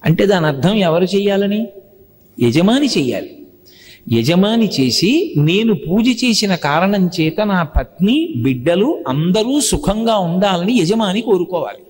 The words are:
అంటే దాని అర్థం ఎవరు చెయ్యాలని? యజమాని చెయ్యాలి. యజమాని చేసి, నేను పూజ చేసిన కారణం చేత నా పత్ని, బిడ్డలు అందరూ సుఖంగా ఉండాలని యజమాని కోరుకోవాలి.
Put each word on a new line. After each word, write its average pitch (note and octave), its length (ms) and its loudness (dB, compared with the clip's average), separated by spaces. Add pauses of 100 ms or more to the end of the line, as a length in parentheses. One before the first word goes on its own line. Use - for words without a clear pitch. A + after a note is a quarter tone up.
అంటే E3+ 200 2
దాని F#3 200 2
అర్థం D3+ 280 0
ఎవరు F3+ 300 2
చెయ్యాలని? G3+ 640 0 (760)
యజమాని F#3+ 460 2
చెయ్యాలి. A#2 500 -4 (720)
యజమాని F#3 580 2 (100)
చేసి, A#3 580 0
నేను F#3+ 360 2
పూజ F#3+ 340 0
చేసిన A3+ 480 0
కారణం F3+ 540 0 (120)
చేత D#3 200 -2
నా G3 220 0
పత్ని, G#3+ 760 -2
బిడ్డలు D3+ 680 0
అందరూ F#3 520 0
సుఖంగా A3 580 -2
ఉండాలని F#3 560 0
యజమాని G#3 480 0
కోరుకోవాలి. F3 580 -2 (100)